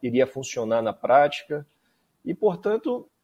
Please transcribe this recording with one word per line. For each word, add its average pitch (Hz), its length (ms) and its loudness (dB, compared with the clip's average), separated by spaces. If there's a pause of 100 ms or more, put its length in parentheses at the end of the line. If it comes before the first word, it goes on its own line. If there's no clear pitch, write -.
iria 127 240 2
funcionar 117 560 -4
na 110 100 -2
prática, 143 720 2 (600)
e, 170 80 -4
portanto, 214 720 -2 (160)